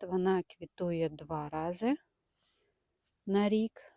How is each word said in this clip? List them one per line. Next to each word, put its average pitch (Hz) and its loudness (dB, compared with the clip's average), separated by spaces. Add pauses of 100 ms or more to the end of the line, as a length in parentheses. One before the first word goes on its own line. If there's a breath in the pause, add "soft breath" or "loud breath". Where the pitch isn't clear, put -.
вона 185 2
квітує 170 -4
два 151 -6
рази 180 -2 (1300)
на 202 4
рік. 220 0 (160)